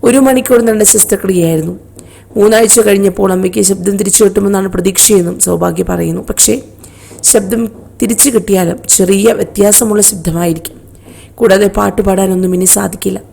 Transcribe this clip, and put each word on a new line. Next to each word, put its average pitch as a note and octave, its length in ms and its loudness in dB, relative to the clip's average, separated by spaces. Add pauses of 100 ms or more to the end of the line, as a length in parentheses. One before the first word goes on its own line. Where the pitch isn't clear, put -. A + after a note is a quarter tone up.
ഒരു B3+ 140 4
മണിക്കൂർ B3+ 440 4
നീണ്ട A3 220 2
ശസ്ത്രക്രിയയായിരുന്നു. F3+ 920 0 (600)
മൂന്നാഴ്ച A3 420 4
കഴിഞ്ഞപ്പോൾ G3 520 2
അമ്മയ്ക്ക് F#3 300 -2
ശബ്ദം F#3+ 360 -2
തിരിച്ചു G3 260 -2
കിട്ടുമെന്നാണ് G3 440 0
പ്രതീക്ഷയെന്നും F#3 720 0
സൗഭാഗ്യ F3 440 -2
പറയുന്നു. E3+ 460 -4
പക്ഷേ G#3+ 240 -2 (720)
ശബ്ദം A3+ 380 0 (400)
തിരിച്ചു A#3 280 0
കിട്ടിയാലും F#3 480 0 (100)
ചെറിയ G3 460 2
വ്യത്യാസമുള്ള G#3 680 0
ശബ്ദമായിരിക്കും. E3+ 760 -4 (580)
കൂടാതെ G3+ 320 2
പാട്ട് G3+ 340 -2
പാടാനൊന്നും F#3+ 540 0
ഇനി F#3 100 0
സാധിക്കില്ല. G3 540 -4 (140)